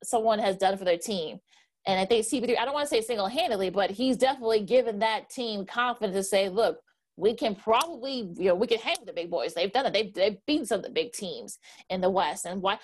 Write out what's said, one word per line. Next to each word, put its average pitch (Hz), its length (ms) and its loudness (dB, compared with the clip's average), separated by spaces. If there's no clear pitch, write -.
someone 220 360 2
has 196 180 0
done 190 200 2
for 190 60 -8
their 175 140 2
team. 170 420 -6
And 190 100 2
I 190 80 2
think 220 200 2
C 254 160 -2
P 240 60 -2
three, 247 100 2
I 226 80 0
don't 269 80 -4
wanna 294 120 -2
say 247 140 2
single-handedly, 220 720 0
but 185 200 0
he's 233 280 0
definitely 247 420 2
given 226 400 2
that 220 300 0
team 214 360 -6
confidence 233 520 -2
to 196 40 0
say, 196 280 2
"Look, 190 320 0
we 202 180 2
can 226 220 -2
probably, 247 840 0
you 185 120 2
know, 175 60 6
we 214 120 2
can 226 100 4
hang 311 220 -2
with 208 80 -20
the 170 60 -12
big 170 180 -6
boys." 143 220 -2
They've 190 180 0
done 262 140 2
it. - 80 0
They've, 202 200 0
they've 190 320 0
beaten 302 200 0
some 208 140 0
of - 40 -12
the - 80 -10
big 160 220 -2
teams 160 460 -10
in 185 120 -2
the 180 80 4
West. 180 360 0
And 185 160 -6
why, 196 220 0